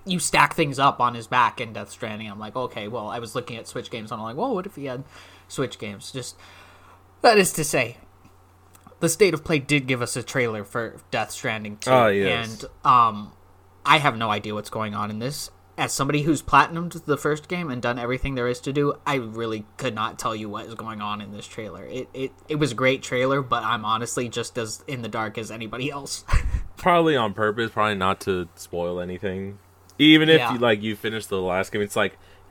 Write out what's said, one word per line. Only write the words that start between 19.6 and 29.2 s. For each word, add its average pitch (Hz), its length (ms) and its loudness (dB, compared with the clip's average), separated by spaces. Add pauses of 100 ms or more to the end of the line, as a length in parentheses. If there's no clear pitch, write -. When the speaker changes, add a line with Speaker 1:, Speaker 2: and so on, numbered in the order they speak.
Speaker 1:
could 127 180 -4
not 107 260 -6
tell 113 140 -2
you 107 140 -8
what 104 180 -10
is 113 80 -16
going 110 260 -10
on 104 200 -4
in 101 120 -14
this 104 160 -14
trailer. 95 360 -12
It, 127 300 -8
it, 131 180 -6 (160)
it 156 80 -4
was 147 160 2
a - 40 -8
great 131 260 2
trailer, 135 400 0
but 120 220 -2
I'm 110 200 -2
honestly 113 440 -2
just - 280 -8
as 110 300 -6
in 123 160 -8
the 110 60 -6
dark 107 280 -6
as 107 160 -8
anybody 120 380 -8
else. 139 380 -10
<laughs> - 480 2
Speaker 2:
Probably 170 400 4
on 110 180 2
purpose, 110 380 0
probably 107 220 2
not 95 280 2
to 90 340 0
spoil 87 440 -4
anything. 95 580 -6 (400)